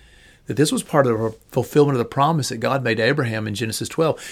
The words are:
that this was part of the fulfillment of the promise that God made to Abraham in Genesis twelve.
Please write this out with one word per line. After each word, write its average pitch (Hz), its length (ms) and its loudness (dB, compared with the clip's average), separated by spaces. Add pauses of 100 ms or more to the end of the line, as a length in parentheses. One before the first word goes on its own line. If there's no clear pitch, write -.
(480)
that 107 100 -6
this 151 140 2
was 247 120 -2
part 139 240 2
of 113 100 2
the 110 180 -4 (140)
fulfillment 139 460 2
of - 20 2
the 117 80 0
promise 143 440 0
that 120 80 -8
God 123 260 -2
made 113 140 0
to 113 60 0
Abraham 113 440 0
in 101 80 -4
Genesis 110 340 -6
twelve. - 420 -2